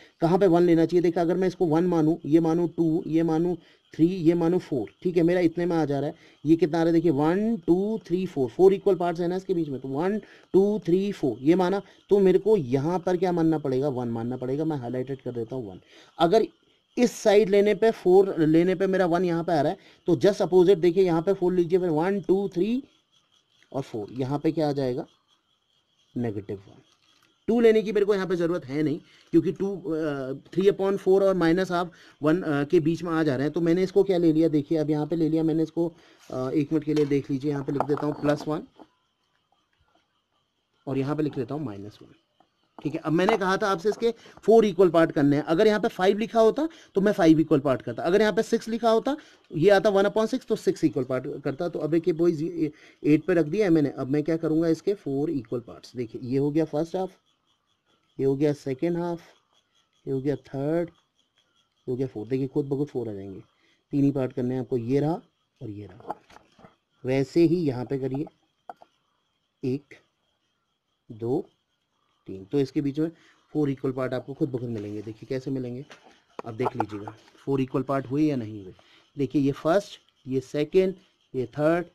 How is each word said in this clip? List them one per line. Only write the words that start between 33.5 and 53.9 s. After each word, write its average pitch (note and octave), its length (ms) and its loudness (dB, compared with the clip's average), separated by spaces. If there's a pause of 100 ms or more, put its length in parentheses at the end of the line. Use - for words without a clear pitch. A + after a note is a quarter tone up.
तो F3 80 -2
मैंने E3+ 220 2
इसको F#3+ 200 2
क्या F#3+ 140 0
ले E3+ 160 2
लिया, D#3+ 160 4
देखिए D3+ 280 0
अब D3+ 120 -2
यहाँ D3+ 180 0
पे E3+ 80 -4
ले D#3+ 140 0
लिया D#3+ 140 0
मैंने D#3+ 200 2
इसको, E3+ 240 -2 (420)
अ, C3 200 -6
एक D3 240 -2
मिनट D3+ 100 0
के D3+ 100 -2
लिए D3 140 2
देख C#3 240 -2
लीजिए, C#3 200 -4
यहाँ C#3 120 -4
पे C#3+ 80 -6
लिख C3+ 120 -2
देता C#3+ 240 -2
हूँ D3+ 140 -6
प्लस D3 260 -2
वन D#3 160 -6 (2250)
और C3+ 100 -6
यहाँ C3+ 180 -4
पे D3+ 80 -4
लिख D3 140 -6
लेता C3+ 180 -6
हूँ - 100 -8
माइनस G2+ 360 -14
वन। - 120 -20 (640)
ठीक D#3 140 -8
है, D#3+ 60 -6
अब D#3 140 -4
मैंने F#3 240 2
कहा F#3 200 0
था G3+ 100 -2
आपसे G3 220 -2
इसके A3+ 220 -2 (320)
four A3 220 6
equal F#3 240 4
part E3 220 4
करने C#3+ 240 2
हैं। D3 100 -2
अगर E3+ 220 2
यहाँ G#3 120 2
पे A#3+ 100 -2
फ़ाइव G3+ 280 0
लिखा A3 220 -2
होता A3+ 280 4 (280)
तो G3 60 2
मैं G3+ 120 4
five E3 260 6
equal D#3+ 200 2
part C3 220 -2
करता, A#2 220 -10
अगर F#3 180 2
यहाँ G#3+ 120 2
पे A3 100 0
सिक्स A3+ 240 -2
लिखा A3+ 220 -2
होता, A3+ 260 0 (360)
ये F3 180 2
आता G3+ 200 6
one G3 160 4
upon A3 220 0
six, B3 200 -6
तो A3 100 0
six - 260 -2
equal D3 220 0
part C3+ 380 -6
करता। D3 260 -6
तो E3+ 100 -10
अब D3+ 120 -4
देखिए E3+ 220 0
boys, E3 300 0
ये E3 280 -4 (340)
एट D3+ 200 4
पे F#3 80 0
रख E3+ 120 2
दिया G3 200 0
है F3+ 60 4
मैंने। D3+ 200 4